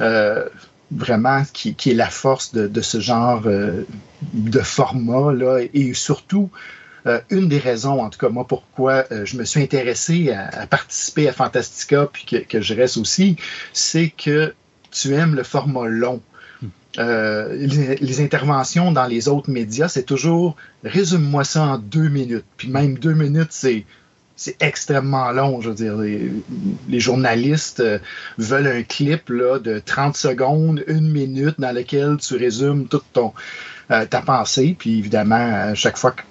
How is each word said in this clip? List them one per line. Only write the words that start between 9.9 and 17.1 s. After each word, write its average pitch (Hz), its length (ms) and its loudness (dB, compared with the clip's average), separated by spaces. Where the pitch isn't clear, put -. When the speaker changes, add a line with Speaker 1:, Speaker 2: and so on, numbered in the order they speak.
Speaker 1:
à, 95 180 -4
à - 180 -10
participer - 600 0
à 131 60 0
Fantastica, 143 800 0
puis - 120 -14
que, 117 120 0
que 110 240 -4
je 101 140 -4
reste 123 220 2
aussi, 180 380 2
c'est 160 420 0
que 151 380 0
tu 139 240 -2
aimes 160 180 4
le 131 100 0
format 131 440 -2
long. 117 340 -2
Speaker 2:
Hmm. 113 60 -8
Speaker 1:
Euh, 110 560 -2